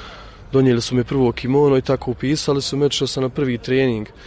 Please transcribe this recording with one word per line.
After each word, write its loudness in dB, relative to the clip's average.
Donijeli 4
su -4
mi 2
prvo 2
kimono 2
i 2
tako -2
upisali -2
su -4
me, 2
otišao 0
sam -4
na -2
prvi -2
trening. 0